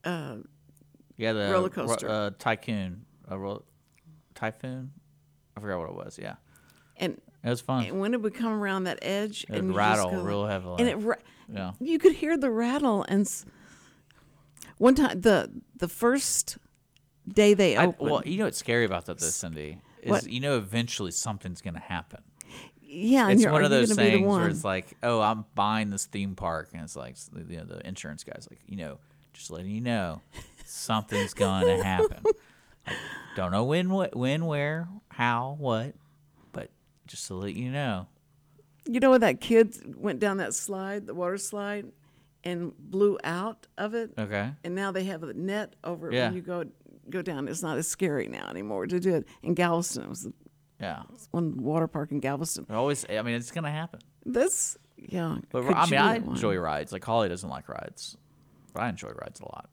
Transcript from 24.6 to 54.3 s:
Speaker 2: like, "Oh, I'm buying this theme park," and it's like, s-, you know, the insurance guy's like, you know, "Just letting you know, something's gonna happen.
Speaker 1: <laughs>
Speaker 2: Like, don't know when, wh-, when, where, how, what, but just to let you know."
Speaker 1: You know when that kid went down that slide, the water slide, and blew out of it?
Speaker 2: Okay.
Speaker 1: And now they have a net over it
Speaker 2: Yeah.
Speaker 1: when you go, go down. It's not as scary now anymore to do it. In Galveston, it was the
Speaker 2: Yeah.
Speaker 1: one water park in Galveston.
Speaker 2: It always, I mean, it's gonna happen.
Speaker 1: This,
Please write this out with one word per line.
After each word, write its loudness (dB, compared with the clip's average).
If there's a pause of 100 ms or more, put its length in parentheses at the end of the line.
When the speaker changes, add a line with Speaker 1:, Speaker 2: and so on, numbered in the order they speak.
Speaker 2:
like, -2
"Oh, 4
I'm 2 (100)
buying 2
this -4
theme -4
park," -4
and -12
it's -14
like, -12
s-, -18 (180)
you -10
know, -10
the -14
insurance -10
guy's -14
like, -20
you -10
know, -8 (360)
"Just -16
letting -8
you -4
know, -2 (440)
something's -2
gonna 2
happen. 0
Speaker 1:
<laughs> 4 (540)
Speaker 2:
Like, -6 (380)
don't -2
know 2
when, 2
wh-, 0
when, 0
where, -2 (200)
how, 0
what, 0 (580)
but -12 (340)
just -12
to -8
let -6
you -6
know." -4 (800)
Speaker 1:
You 0
know 8
when 10
that 4
kid 4
went -4
down 0
that -4
slide, -6
the -12
water -4
slide, -6 (580)
and -4
blew 2
out -6 (100)
of -4
it? -4
Speaker 2:
Okay. -2 (140)
Speaker 1:
And -6
now -2
they -2
have -6
a -8
net -4
over -8
it -2
Speaker 2:
Yeah. 2
Speaker 1:
when -4
you -6
go, -6 (460)
go -4
down. -4
It's -6
not -2
as -2
scary -2
now -10
anymore -4
to 0
do 4
it. 0 (160)
In 0
Galveston, 0
it -12
was -12
the -12 (460)
Speaker 2:
Yeah. -8 (260)
Speaker 1:
one -2
water 0
park -6
in -2
Galveston. -4
Speaker 2:
It -8
always, 0
I -2
mean, -2
it's -8
gonna -6
happen. -8 (260)
Speaker 1:
This, 0 (220)